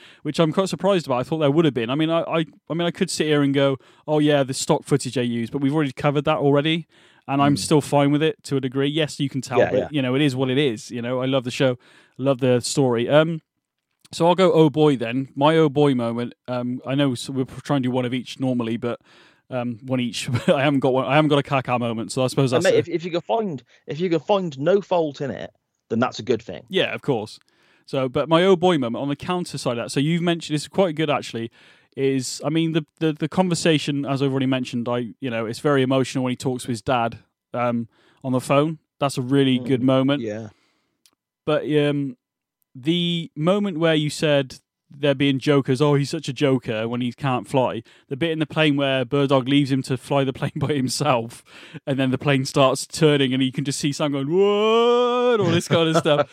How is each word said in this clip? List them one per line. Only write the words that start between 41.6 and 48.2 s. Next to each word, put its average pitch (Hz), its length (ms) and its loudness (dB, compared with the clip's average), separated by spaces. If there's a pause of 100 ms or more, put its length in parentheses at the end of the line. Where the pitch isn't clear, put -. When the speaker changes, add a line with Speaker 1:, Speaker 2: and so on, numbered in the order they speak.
Speaker 1:
um, 143 380 0 (580)
the 170 640 -2
moment 185 440 0
where 160 160 2
you 151 140 0
said 139 500 0 (400)
there 143 160 2
being 139 240 2
jokers, 139 420 2
"Oh, 143 140 4
he's 143 140 0
such 160 200 -8
a 139 40 -4
joker 120 540 0
when 120 140 -4
he 123 120 -4
can't 123 340 -4
fly." 117 360 0 (260)
The 139 80 -8
bit 160 140 -2